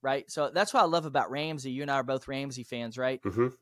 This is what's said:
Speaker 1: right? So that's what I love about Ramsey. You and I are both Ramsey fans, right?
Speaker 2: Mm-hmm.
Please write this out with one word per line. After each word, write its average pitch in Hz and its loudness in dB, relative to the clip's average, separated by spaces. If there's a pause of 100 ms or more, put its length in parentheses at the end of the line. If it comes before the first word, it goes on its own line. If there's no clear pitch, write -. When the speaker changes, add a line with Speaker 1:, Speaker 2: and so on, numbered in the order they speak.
Speaker 1:
right? 135 0
So 147 -2
that's 190 2
what 254 6
I 180 6
love 165 2
about 135 2
Ramsey. 143 -4
You 131 -4
and 143 -2
I 139 2
are 135 2
both 131 -2
Ramsey 135 -6
fans, 117 -8
right? 127 0
Speaker 2:
Mm-hmm. 110 0 (140)